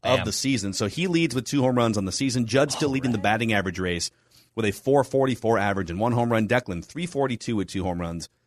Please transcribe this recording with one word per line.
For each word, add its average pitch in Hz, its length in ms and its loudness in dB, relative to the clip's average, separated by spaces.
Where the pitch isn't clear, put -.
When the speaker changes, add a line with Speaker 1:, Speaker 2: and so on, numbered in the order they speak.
Speaker 1:
Bam. 120 240 2
Speaker 2:
the 101 80 -4
season. 104 400 -2
So 107 140 -2
he 160 180 -2
leads 165 300 0
with 127 100 -2
two 143 160 0
home 127 160 2
runs 113 200 4
on 98 80 0
the 92 60 -4
season. 123 360 0
Judd's 135 280 2
still 147 140 0
Speaker 1:
All 135 60 -2
Speaker 2:
leading 131 160 0
the 110 80 0
Speaker 1:
right. 92 40 -8
Speaker 2:
batting 110 300 2
average 92 260 0
race 90 300 -2
with 110 100 -2
a 104 60 2
four 135 320 2
forty-four 117 560 0
average 98 320 0
and 87 80 -4
one 120 140 2
home 120 180 2
run. 110 160 2
Declan, 98 360 -2
three 170 220 -8
forty-two 131 500 -2
with 95 120 -2
two 95 160 -4
home 87 180 -2
runs. 85 280 -8